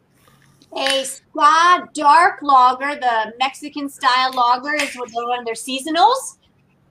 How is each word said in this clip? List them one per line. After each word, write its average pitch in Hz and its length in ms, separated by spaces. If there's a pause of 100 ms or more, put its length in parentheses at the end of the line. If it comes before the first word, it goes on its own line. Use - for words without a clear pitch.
(760)
a 269 280
Ska 320 880
dark 311 480
lager. 269 560
The 226 400
Mexican 277 500
style 262 460
lager 254 400
is 285 220
one 240 420
of 240 60
their 226 100
seasonals. 320 840 (520)